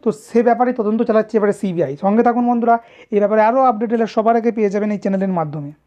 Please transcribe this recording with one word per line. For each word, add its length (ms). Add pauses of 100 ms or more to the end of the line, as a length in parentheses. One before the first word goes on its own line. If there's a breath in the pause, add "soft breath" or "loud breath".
তো 60 (180)
সে 220
ব্যাপারে 300
তদন্ত 300
চালাচ্ছে 300
এবারে 220
সিবিআই। 320 (120)
সঙ্গে 220
থাকুন 240
বন্ধুরা, 260 (380 loud breath)
এ 80
ব্যাপারে 260
আরও 120 (100)
আপডেট 260
এলে 180
সবার 260
আগে 160
পেয়ে 180
যাবেন 200
এই 80
চ্যানেলের 360
মাধ্যমে। 340 (140)